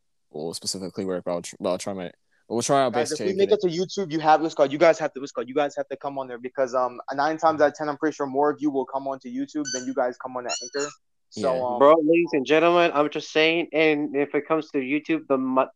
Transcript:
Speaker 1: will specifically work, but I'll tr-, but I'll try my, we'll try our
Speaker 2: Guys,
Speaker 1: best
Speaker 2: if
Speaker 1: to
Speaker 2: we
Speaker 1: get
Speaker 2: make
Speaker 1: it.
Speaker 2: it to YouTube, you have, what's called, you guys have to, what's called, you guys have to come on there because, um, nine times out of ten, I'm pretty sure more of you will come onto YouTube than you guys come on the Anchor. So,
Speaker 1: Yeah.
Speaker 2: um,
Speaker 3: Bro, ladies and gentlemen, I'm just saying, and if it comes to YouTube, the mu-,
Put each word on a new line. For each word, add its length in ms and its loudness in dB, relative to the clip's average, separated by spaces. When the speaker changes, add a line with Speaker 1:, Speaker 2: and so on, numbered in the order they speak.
Speaker 1:
will 240 -8
specifically 500 -8
work, 200 -4
but 80 -4
I'll 100 -4
tr-, 160 -14
but 120 -2
I'll 80 -2
try 140 -8
my, 200 -10
we'll 140 -2
try 200 4
our 80 0
Speaker 2:
Guys, 200 -2
Speaker 1:
best 20 -8
Speaker 2:
if 60 -6
Speaker 1:
to 60 -6
Speaker 2:
we 60 0
Speaker 1:
get 80 -2
Speaker 2:
make 120 2
Speaker 1:
it. 140 6
Speaker 2:
it 40 2
to 80 -4
YouTube, 60 -8
you 80 -2
have, 220 6
what's 120 -2
called, 160 4
you 80 -2
guys 220 6
have 140 -4
to, 60 -12
what's 120 -10
called, 160 -8
you 60 -10
guys 220 -2
have 120 -6
to 80 -8
come 240 -8
on 80 -8
there 100 -12
because, 360 -4
um, 260 -2
nine 220 0
times 260 2
out 60 8
of 60 -4
ten, 140 -6
I'm 80 -4
pretty 180 0
sure 120 -4
more 240 2
of 100 -4
you 100 0
will 140 0
come 240 -6
onto 200 -10
YouTube 360 -6
than 120 -8
you 80 -6
guys 240 -2
come 180 -12
on 80 -8
the 180 -6
Anchor. 260 -6
So, 220 -2
Speaker 1:
Yeah. 120 -2
Speaker 2:
um, 160 -2
Speaker 3:
Bro, 140 10
ladies 280 2
and 140 -2
gentlemen, 480 4
I'm 160 2
just 220 -8
saying, 400 2
and 420 2
if 220 0
it 100 -2
comes 240 -2
to 80 -2
YouTube, 480 -2
the 120 2
mu-, 260 2